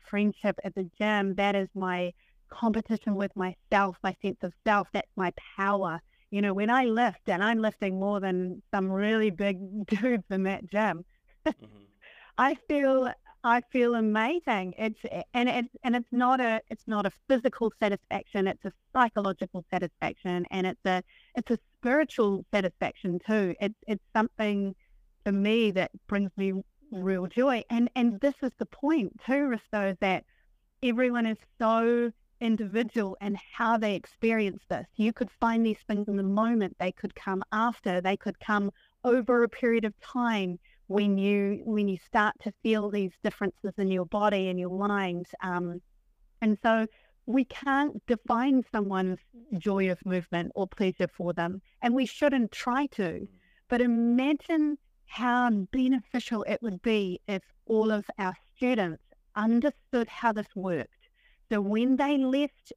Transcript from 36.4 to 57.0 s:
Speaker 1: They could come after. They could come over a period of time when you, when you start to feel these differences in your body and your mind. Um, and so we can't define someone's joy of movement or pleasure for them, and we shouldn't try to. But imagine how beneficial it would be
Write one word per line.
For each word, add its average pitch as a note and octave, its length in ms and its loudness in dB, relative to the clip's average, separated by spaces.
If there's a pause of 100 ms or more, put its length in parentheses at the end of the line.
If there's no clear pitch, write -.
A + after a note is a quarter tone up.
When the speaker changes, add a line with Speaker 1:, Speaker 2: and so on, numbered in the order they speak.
Speaker 1:
They F#3 120 -2
could - 240 -8
come F#3+ 360 -4
after. G#3+ 500 -2
They F#3+ 160 0
could - 220 -8
come G3+ 320 0 (320)
over A#3+ 400 4
a A3+ 60 2
period A#3 360 2
of G#3 160 -4
time G#3+ 580 -2 (280)
when G3+ 300 2
you, G3+ 480 0
when G#3 220 0
you F#3+ 160 -2
start G#3+ 380 0
to G#3+ 120 -8 (100)
feel G#3+ 260 0
these G3 220 -2 (120)
differences G3+ 540 -4
in F#3+ 120 0
your F#3 160 0
body G3+ 440 0
and F3+ 100 -4
your F3+ 160 -4
mind. F#3+ 520 -2 (160)
Um, F3+ 380 -4 (600)
and G#3+ 220 2
so A3+ 240 2 (380)
we B3+ 200 2
can't C#4 600 -2
define B3 640 2
someone's F#3+ 480 -2 (380)
joy F#3+ 340 0
of F3 140 -6
movement F3 500 -2
or F#3+ 120 -2
pleasure F#3 480 0
for F3 160 -2
them, F3 300 -4 (220)
and A#3+ 100 2
we C4 120 2
shouldn't C4+ 460 2
try C4 360 -2
to. F#3 400 -4 (400)
But A#3+ 140 2
imagine C4 1000 2 (260)
how B3 440 0 (220)
beneficial B3+ 720 0
it - 200 -4
would F#3+ 180 -6
be G3+ 460 0